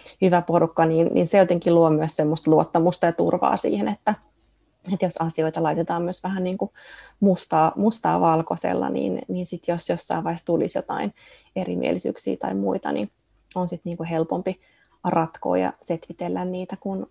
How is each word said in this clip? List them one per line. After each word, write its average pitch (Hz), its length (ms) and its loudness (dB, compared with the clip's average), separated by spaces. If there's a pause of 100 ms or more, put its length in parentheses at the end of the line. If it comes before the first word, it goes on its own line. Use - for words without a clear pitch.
(200)
hyvä 175 220 6
porukka, 165 440 2
niin, 160 280 2
niin 175 140 2
se 202 100 4
jotenkin 175 360 4
luo 165 160 6
myös 156 260 0
semmoista 156 340 0
luottamusta 165 560 2
ja 170 60 2
turvaa 175 440 0
siihen, 208 320 -2
että, 208 260 -2 (800)
että 185 140 0
jos 170 100 -4
asioita 160 460 -2
laitetaan 170 400 -2
myös 175 200 -6
vähän 185 220 -4
niin 185 140 -4
kuin 202 120 -6 (500)
mustaa, 175 560 2
mustaa 180 440 0
valkoisella, 165 680 0
niin, - 400 -4
niin 180 180 -6
sit - 220 -10
jos 170 200 -4
jossain 170 360 -4
vaiheessa 165 220 -6
tulisi 175 320 -2
jotain - 360 -6 (420)
erimielisyyksiä 180 800 -4
tai - 180 -6
muita, 196 380 -2
niin 208 180 -4 (440)
on 185 140 -2
sit 170 160 -10
niin 170 120 -8
kuin 165 120 -8
helpompi 170 520 -2 (440)
ratkoa 175 540 0
ja - 220 0
setvitellä 175 640 -6
niitä, 185 360 -8
kun, 196 300 -6